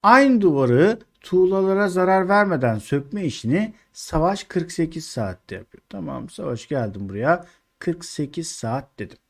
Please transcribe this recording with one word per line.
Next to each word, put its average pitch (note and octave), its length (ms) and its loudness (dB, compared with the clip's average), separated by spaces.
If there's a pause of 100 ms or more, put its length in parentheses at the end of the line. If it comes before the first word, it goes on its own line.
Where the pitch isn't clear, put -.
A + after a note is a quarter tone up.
Aynı B3+ 380 6
duvarı D3 580 4 (220)
tuğlalara F#3+ 680 2
zarar F#3 400 2
vermeden E3 500 2
sökme C#3 460 -4
işini E3+ 500 -2 (180)
Savaş F3 520 -2
kırk E3+ 280 -6
sekiz E3 320 -4
saatte G2 500 -8
yapıyor. - 340 -18
Tamam, C#3 400 -12
Savaş - 400 -10
geldim G2+ 400 -6
buraya. C#3 380 -2 (320)
Kırk E3+ 260 -6
sekiz D3+ 440 -8
saat B2 500 -8
dedim. G2 200 -12 (120)